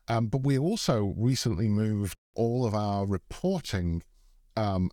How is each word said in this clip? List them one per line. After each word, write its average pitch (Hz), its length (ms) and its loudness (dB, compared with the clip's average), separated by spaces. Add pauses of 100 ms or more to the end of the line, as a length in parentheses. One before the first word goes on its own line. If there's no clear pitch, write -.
Um, 117 200 0
but 131 160 -2
we 139 140 4
also 131 600 0
recently 113 500 0
moved 104 480 0 (180)
all 120 320 0
of 104 80 0
our 101 320 0
reporting, 95 1000 -2 (520)
um, 95 380 0